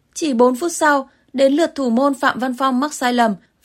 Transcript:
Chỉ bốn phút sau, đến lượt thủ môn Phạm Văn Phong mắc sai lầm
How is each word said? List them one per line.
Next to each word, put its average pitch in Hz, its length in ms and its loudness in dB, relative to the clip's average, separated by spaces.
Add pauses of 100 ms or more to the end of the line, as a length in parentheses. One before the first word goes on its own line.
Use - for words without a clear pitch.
(140)
Chỉ 302 200 -4
bốn 247 220 4
phút 330 160 -6
sau, 294 380 0 (240)
đến 269 200 2
lượt 311 220 0
thủ 269 140 -2
môn 269 240 2
Phạm 262 260 -2
Văn 254 180 -4
Phong 262 220 0
mắc 294 140 -4
sai 247 200 -2
lầm 226 220 0 (280)